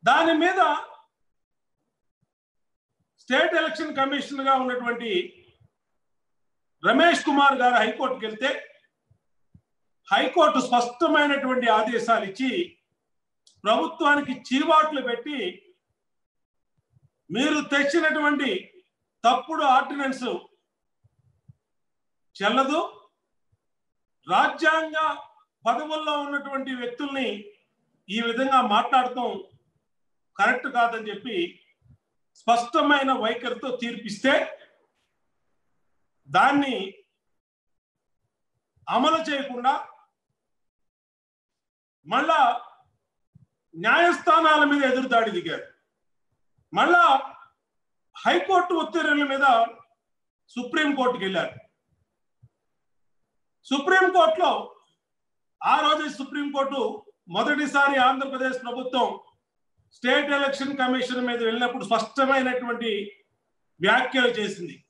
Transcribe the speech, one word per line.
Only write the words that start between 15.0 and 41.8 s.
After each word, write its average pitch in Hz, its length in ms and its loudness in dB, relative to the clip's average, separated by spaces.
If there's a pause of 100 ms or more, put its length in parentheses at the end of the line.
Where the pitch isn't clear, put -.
పెట్టి, 254 300 -6 (1900)
మీరు 294 280 0 (140)
తెచ్చినటువంటి 294 800 0 (720)
తప్పుడు 294 400 2 (120)
ఆర్డినెన్స్ 269 520 -2 (2000)
చెల్లదు, 269 440 0 (1500)
రాజ్యాంగ 311 720 0 (680)
పదవుల్లో 302 560 -2
ఉన్నటువంటి 277 600 -8
వ్యక్తుల్ని 262 480 -6 (800)
ఈ 202 180 -6
విధంగా 262 320 0 (140)
మాట్లాడటం 247 560 0 (1080)
కరెక్ట్ 247 380 0
కాదని 226 360 0
చెప్పి 208 260 -10 (1040)
స్పష్టమైన 269 720 2 (120)
వైఖరితో 240 540 -4
తీర్పిస్తే, 233 580 -2 (1900)
దాన్ని 262 480 2 (2000)
అమలు 294 420 2
చేయకుండా 262 440 -2 (2250)